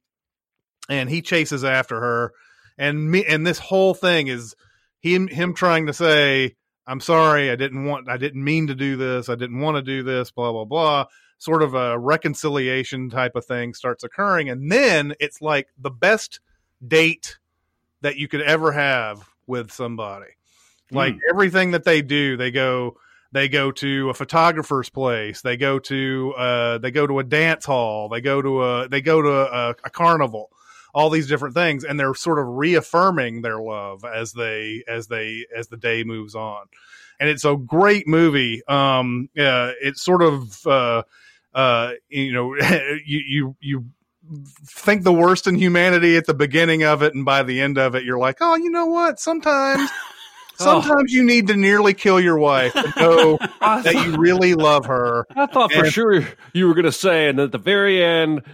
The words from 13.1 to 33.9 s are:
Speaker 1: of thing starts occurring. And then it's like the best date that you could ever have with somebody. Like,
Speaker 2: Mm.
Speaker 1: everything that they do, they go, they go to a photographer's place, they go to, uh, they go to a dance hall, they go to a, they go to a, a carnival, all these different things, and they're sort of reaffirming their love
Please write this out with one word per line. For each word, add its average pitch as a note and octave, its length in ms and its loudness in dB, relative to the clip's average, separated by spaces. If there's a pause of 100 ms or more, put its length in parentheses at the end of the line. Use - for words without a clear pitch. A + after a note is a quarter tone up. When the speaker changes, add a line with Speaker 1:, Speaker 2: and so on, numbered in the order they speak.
Speaker 1:
of A#2+ 100 -8
thing A#2+ 280 -8
starts B2 300 -8
occurring. E3 460 -2
And C3 200 -8
then F3+ 520 2
it's D3 200 -8
like D3+ 260 -2 (120)
the C3 100 -8
best F3+ 520 -2 (440)
date D#3+ 520 0 (640)
that C#3+ 160 -4
you C#3+ 100 -8
could D3 140 -6
ever D#3 320 2
have B2 540 -2 (200)
with A#2+ 240 -8
somebody. A2 560 -10 (680)
Like, C3+ 220 0
Speaker 2:
Mm. - 40 -16 (100)
Speaker 1:
everything F#3 420 2
that E3+ 140 -2
they D#3+ 160 4
do, C#3 340 -2
they B2 160 -4
go, B2+ 460 -2 (340)
they C#3 160 0
go C#3 240 -2
to C3+ 380 -4
a B2 40 -4
photographer's D#3 760 -2
place, A2+ 520 -4
they B2 140 -4
go C3+ 240 -2
to, C3+ 580 -6
uh, A#2+ 420 -2
they B2+ 120 -6
go D3 160 0
to C#3 120 -2
a C3+ 40 -4
dance D#3 400 -2
hall, A2 460 -4
they A#2 100 -8
go C#3 220 -2
to C3+ 220 -2
a, B2 260 -4
they C#3 100 -2
go D#3+ 220 2
to D3 100 2
a, B2 380 -2 (160)
a - 40 -12
carnival, C#3+ 600 0 (440)
all D3+ 160 4
these D#3 180 0
different C3+ 280 -4
things, D#3+ 300 -2
and D3 120 -6
they're C3+ 160 0
sort D#3 260 -2
of C3+ 60 -2 (120)
reaffirming D#3 840 0
their A2+ 200 -6
love G2+ 420 -10